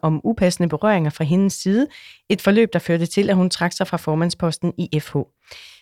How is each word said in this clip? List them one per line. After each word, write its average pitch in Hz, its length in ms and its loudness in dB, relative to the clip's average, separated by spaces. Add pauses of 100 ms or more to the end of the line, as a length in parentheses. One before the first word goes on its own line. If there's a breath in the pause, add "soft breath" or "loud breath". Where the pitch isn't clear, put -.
om 160 220 0
upassende 180 440 0
berøringer 160 420 0
fra 160 140 -4
hendes 180 280 2
side. 214 340 0 (420 loud breath)
Et 220 140 0
forløb, 220 300 4
der 180 60 0
førte 170 280 0
til, 202 240 0
at 196 60 4
hun 185 140 4
trak 175 220 -2
sig - 140 -4
fra - 100 -6
formandsposten 165 840 -2
i 156 220 -2
F - 140 -14
H. - 20 0 (640 loud breath)